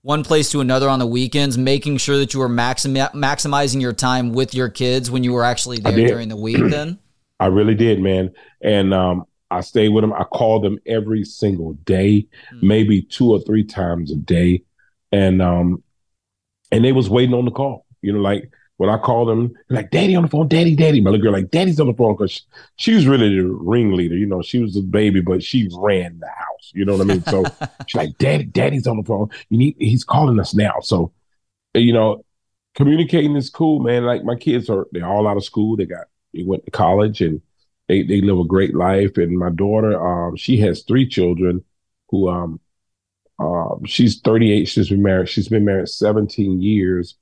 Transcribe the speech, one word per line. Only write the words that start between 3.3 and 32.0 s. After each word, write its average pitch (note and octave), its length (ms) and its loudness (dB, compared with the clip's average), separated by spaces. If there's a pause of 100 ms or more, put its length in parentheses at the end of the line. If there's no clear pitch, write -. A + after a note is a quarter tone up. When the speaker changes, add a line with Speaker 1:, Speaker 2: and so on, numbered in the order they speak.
Speaker 1:
your B2 120 -2
time B2+ 400 -2
with B2+ 220 -2
your B2+ 140 -2
kids B2 440 -2
when B2+ 100 -2
you B2 100 0
were A#2+ 120 0
actually B2 400 -4
Speaker 2:
I A2+ 60 0
Speaker 1:
there G2+ 60 0
Speaker 2:
did. A#2 120 4
Speaker 1:
during A2+ 200 -2
the A2 80 -10
week A2 200 -4 (140)
then? D#3 280 -6 (200)
Speaker 2:
<clears throat> - 220 -20
I F#2 60 0
really G#2 300 2
did, G#2+ 240 2
man. F#2 320 0 (280)
And, G2 320 2
um, F2+ 340 0 (240)
I F#2+ 120 -4
stayed G#2+ 260 2
with G#2+ 140 4
them. G#2+ 100 0
I F#2 120 -4
called A2 380 0
them G#2 220 -2
every A2 400 -2
single F2 480 -4
day, G2 540 2 (240)
Speaker 1:
Hmm. - 180 0
Speaker 2:
maybe G#2 320 4
two - 320 0
or G2 80 4
three G#2+ 240 0
times F2 480 -6
a D2+ 40 -6
day. F2 460 0 (480)
And, F#2+ 300 2
um, F2 420 0 (880)
and A2+ 140 4
they C3 80 4
was B2+ 160 2
waiting B2 260 2
on B2 120 0
the A#2+ 40 -2
call. C3+ 360 -8 (160)
You G2+ 100 -2
know, G#2 80 0
like, G2+ 300 -2 (260)
when F#2+ 140 0
I A2 80 0
called A#2+ 300 0
them, A#2 260 0 (140)
they're B2+ 100 -2
like, G#2 120 -8
"Daddy F#3 240 2
on F3 80 4
the D#3+ 60 0
phone, D3+ 200 0
Daddy, E3 280 4
Daddy." D3 240 4
My F#2+ 100 4
little G#2 140 2
girl, G#2 80 4
like, F#2+ 180 -2
"Daddy's E3+ 300 0
on C#3+ 60 4
the A#2 80 0
phone," A2 220 2
'cause G2 140 -4
she, - 120 -14 (340)
she A3+ 180 0
was E3 140 6
really A2+ 280 4
the F#2 120 2
ringleader. F#2 680 0
You G#2 100 0
know, F#2+ 160 -4
she - 180 -4
was G#2+ 140 -4
the G2+ 80 -2
baby, G2 400 2
but F2+ 200 0
she A#2+ 240 -2 (120)
ran F#2 420 -2
the - 80 -14
house. - 460 -14
You G2 100 -4
know G2+ 140 0
what - 20 0
I F#2+ 40 2 (100)
mean? - 100 -2
So F#2+ 180 0 (240)
Speaker 1:
<laughs> - 200 -18
Speaker 2:
she's - 100 -8
like, - 220 -6
"Daddy, C#3+ 260 0
Daddy's C3+ 420 -2
on A2+ 120 -2
the G#2 40 -6
phone. G#2+ 280 -2 (180)
You A2 100 0
need, C#3+ 220 2
he's A2 240 0
calling C3 340 2
us F#2 160 -4
now." G#2 280 2
So, F2 280 -2 (640)
you A#2 200 4
know, A2 280 2 (540)